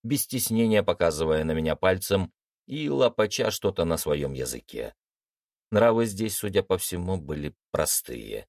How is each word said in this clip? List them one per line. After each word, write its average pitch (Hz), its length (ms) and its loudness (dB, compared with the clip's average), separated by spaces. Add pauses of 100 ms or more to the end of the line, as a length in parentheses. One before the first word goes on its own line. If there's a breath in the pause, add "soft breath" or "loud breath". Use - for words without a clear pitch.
без 131 180 -2
стеснения 113 600 2
показывая 80 580 2
на 80 80 -2
меня 80 240 0
пальцем 95 580 0 (360)
и 147 200 -6
лопача 117 640 2
что-то 95 340 -2
на 82 120 0
своём 71 360 -2
языке. 60 640 -8 (800)
Нравы 113 340 4
здесь, 104 300 -4
судя 98 260 0
по 92 160 0
всему, 90 380 -4
были 73 400 -8 (160)
простые. 53 760 -4